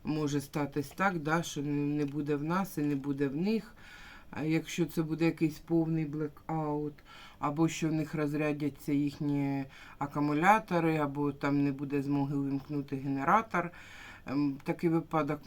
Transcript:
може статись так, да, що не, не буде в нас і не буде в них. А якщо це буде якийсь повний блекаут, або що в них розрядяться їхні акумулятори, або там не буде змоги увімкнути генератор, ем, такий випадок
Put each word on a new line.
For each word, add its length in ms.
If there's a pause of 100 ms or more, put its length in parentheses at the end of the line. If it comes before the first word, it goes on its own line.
може 380
статись 480
так, 300
да, 240
що 180
не, 100
не 340
буде 300
в 80
нас 340
і 40
не 140
буде 320
в 80
них. 400 (560)
А 120
якщо 420
це 180
буде 220
якийсь 340
повний 460
блекаут, 880 (460)
або 280
що 220
в 20
них 240
розрядяться 800
їхні 720 (320)
акумулятори, 1000
або 340
там 320
не 80
буде 300
змоги 340
увімкнути 600
генератор, 760 (540)
ем, 380
такий 260
випадок 580